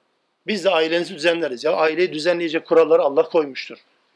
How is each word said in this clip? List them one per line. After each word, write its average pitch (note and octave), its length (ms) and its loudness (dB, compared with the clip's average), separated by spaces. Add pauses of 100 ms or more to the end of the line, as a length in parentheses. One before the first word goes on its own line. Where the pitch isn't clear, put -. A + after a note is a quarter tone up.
(480)
Biz F#3+ 180 -2
de F#3+ 40 2
ailenizi E3+ 460 0
düzenleriz. D3+ 480 -2
Ya D#3 100 0
aileyi D#3+ 400 0
düzenleyecek E3 520 -2
kuralları E3 360 4
Allah D3 220 2
koymuştur. C#3+ 540 -4 (380)